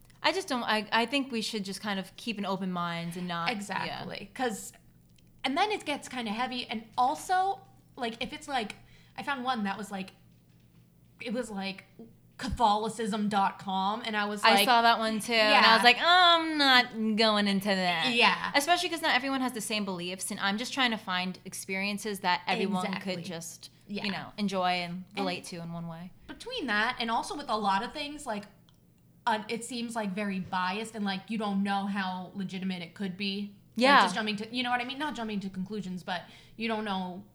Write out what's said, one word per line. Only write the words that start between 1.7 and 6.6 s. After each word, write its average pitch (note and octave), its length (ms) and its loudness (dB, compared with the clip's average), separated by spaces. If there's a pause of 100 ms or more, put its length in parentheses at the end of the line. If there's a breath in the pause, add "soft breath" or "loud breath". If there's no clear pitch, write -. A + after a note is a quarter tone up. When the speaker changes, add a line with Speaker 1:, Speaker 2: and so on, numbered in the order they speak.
Speaker 1:
kind G3+ 180 -4
of F3+ 160 -10
keep G#3 240 -6
an G3+ 80 -4
open F#3+ 240 -2
mind E3+ 440 -4
and F3+ 120 -6
not, E3+ 220 -2
yeah. B3 60 -2
Speaker 2:
Exactly. F#3 800 -8
'Cause, A#3 400 -4 (680)
and C4 120 0
then G4 160 2
it G4 140 -4
gets D4 240 -6
kinda A#3 220 -6
heavy. B3 360 -4